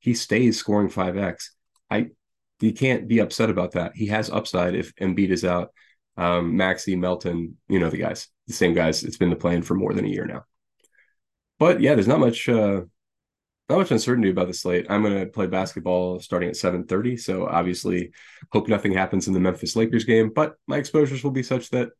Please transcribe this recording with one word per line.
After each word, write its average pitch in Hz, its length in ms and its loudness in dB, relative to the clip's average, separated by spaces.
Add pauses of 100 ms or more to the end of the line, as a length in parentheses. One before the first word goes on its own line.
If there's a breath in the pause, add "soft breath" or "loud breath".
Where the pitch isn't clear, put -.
He 120 140 0
stays 113 440 2
scoring 104 300 0
five 92 280 -2
X. 95 380 -6 (340)
I, 233 200 -2 (520)
you 110 120 2
can't 131 340 0
be 113 140 4
upset 110 300 0
about 90 220 -2
that. 85 220 -4
He 107 120 -4
has 107 240 -2
upside 90 440 -2
if 90 220 -6
Embiid 95 340 0
is 90 140 0
out. 90 260 0 (480 soft breath)
Um, 87 380 0
Maxey, 92 380 0
Melton, 90 640 -4 (120)
you 98 100 2
know 85 100 2
the 76 80 -4
guys, - 320 -6 (180)
the 117 60 -10
same 87 220 2
guys. 82 280 0
It's - 140 -8
been 87 140 2
the 87 60 0
plan 87 260 0
for - 120 -2
more - 200 -2
than - 100 0
a - 40 -2
year - 180 -4
now. - 180 -10 (1120)
But 170 220 4
yeah, 143 140 6
there's 104 120 4
not 139 140 4
much, 120 300 2
uh, 101 320 2 (880)
not 165 80 4
much 190 120 2
uncertainty 117 380 2
about 92 180 0
the 90 80 -8
slate. 90 360 -2
I'm 104 120 2
gonna 101 220 0
play 95 220 -4
basketball 90 760 -2
starting 90 300 -4
at - 60 -8
seven 90 300 -2
thirty, 117 300 -2
so 92 300 -4
obviously 90 680 -2 (400 loud breath)
hope 107 160 0
nothing 101 240 0
happens 92 340 0
in 95 60 -2
the 95 80 2
Memphis 90 340 -2
Lakers 113 300 0
game, 113 280 4
but 156 240 -2 (100)
my 135 100 -4
exposures 135 480 0
will 139 60 0
be 127 120 -4
such 120 280 -4
that 123 180 -2 (120)